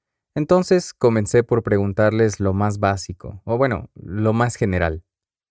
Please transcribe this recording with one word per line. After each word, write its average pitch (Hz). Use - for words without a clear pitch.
Entonces 180
comencé 117
por 117
preguntarles 107
lo 98
más 101
básico, 98
o 113
bueno, 123
lo 107
más 117
general. 85